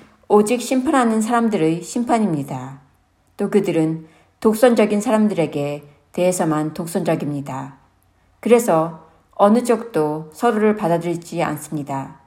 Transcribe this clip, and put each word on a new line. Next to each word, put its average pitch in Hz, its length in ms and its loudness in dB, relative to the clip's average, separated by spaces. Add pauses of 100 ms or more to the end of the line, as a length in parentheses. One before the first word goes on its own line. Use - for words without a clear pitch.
(280)
오직 208 340 4
심판하는 254 580 0
사람들의 214 600 0
심판입니다. 147 1000 -4 (560)
또 202 140 -4
그들은 160 560 0 (340)
독선적인 220 600 4
사람들에게 165 840 0 (280)
대해서만 160 640 0
독선적입니다. 143 1000 -4 (640)
그래서 175 680 2 (240)
어느 214 320 4
쪽도 156 680 -2
서로를 214 440 0
받아들이지 170 680 -4
않습니다. 147 840 -8